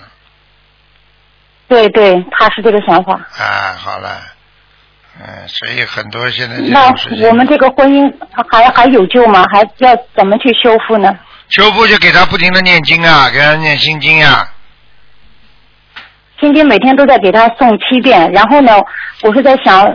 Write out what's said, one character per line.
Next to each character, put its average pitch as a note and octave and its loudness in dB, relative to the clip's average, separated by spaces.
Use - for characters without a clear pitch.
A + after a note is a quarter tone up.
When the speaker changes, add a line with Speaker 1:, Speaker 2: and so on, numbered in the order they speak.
Speaker 1:
对， A3+ 2
对， F#3+ 2
他 G#3+ 0
是 G#3 -8
这 A3 0
个 G#3 2
想 F3+ 0
法。 F#3+ -4
Speaker 2:
啊， G2+ -6
好 G2 -12
了， F#2+ -14
嗯， G2 -20
所 A2+ -12
以 A#2+ -8
很 G#2+ -12
多 A#2+ -8
现 A#2+ -10
在 A#2+ -12
这 G#3 -4
种 B3+ 2
事 - -10
情。 A3 -8
Speaker 1:
那 A3+ 2
我 A#3 4
们 B3+ 2
这 D4 0
个 C4 2
婚 C4+ 2
姻 C#4 0
还， B3 4
还 A#3+ 2
有 A#3 2
救 A#3+ 2
吗？ F#3+ 2
还 G3+ 4
要 B3 4
怎 A3 0
么 A3 0
去 C4+ -2
修 A3+ 2
复 A3+ -2
呢？ G3 0
Speaker 2:
修 G#3 0
复 A3 -2
就 G#3 2
给 F3 0
他 F3 2
不 G3 -2
停 F3+ -2
地 F#3 0
念 F3+ 0
经 E3 -2
啊， C#3+ 2
给 B2+ -4
他 D3+ 0
念 D#3 -4
心 D3+ -4
经 D#3 0
啊。 A#2+ 0
Speaker 1:
心 D4 2
经 D4+ 2
每 G#3+ 2
天 C4 0
都 C#4 2
在 C4 4
给 F#3+ 0
他 A3+ 4
诵 A3+ 0
七 B3+ -2
遍， G3 2
然 G3 2
后 C#4 2
呢， A#3 2
我 G#3+ 0
是 C4 0
在 C4 2
想， G3 2